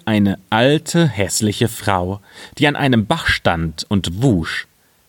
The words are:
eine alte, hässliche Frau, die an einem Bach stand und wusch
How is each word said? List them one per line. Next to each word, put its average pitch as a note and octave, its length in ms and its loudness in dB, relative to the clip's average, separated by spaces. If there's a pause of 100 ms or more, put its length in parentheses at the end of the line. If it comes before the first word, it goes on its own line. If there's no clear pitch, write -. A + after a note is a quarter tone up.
eine G2+ 340 2 (100)
alte, D3 560 2
hässliche G#2 640 -2
Frau, F#2+ 540 -2 (360)
die D3 120 2
an - 80 -2
einem B2 280 2
Bach E3 220 -2
stand E2 640 -2
und F#2 340 -2
wusch G2+ 440 0 (420)